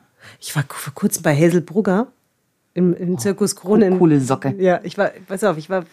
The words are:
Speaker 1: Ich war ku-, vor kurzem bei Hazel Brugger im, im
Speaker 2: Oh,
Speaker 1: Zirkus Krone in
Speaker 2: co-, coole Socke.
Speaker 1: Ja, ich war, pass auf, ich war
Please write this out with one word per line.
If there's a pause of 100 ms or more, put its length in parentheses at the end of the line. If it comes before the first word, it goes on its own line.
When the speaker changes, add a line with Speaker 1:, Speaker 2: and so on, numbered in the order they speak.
(400)
Speaker 1:
Ich
war
ku-,
vor
kurzem
bei
Hazel
Brugger (680)
im,
im
Speaker 2:
Oh,
Speaker 1:
Zirkus
Krone
in
Speaker 2:
co-,
coole
Socke.
Speaker 1:
Ja,
ich
war, (160)
pass
auf,
ich
war